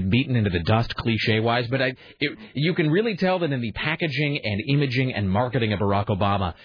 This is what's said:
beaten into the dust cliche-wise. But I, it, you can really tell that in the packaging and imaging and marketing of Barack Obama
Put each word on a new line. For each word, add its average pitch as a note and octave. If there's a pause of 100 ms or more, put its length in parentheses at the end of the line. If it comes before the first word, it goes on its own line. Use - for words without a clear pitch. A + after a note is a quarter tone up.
beaten B2
into G#2
the F2
dust A2+
cliche-wise. A2+
But C3
I, C3 (260)
it, C#3+ (160)
you D#3
can D#3
really G#3+
tell F#3
that D#3+
in B2+
the A2+
packaging D3
and G#2
imaging C3
and G2+
marketing A2+
of F#2
Barack G2+
Obama G2 (120)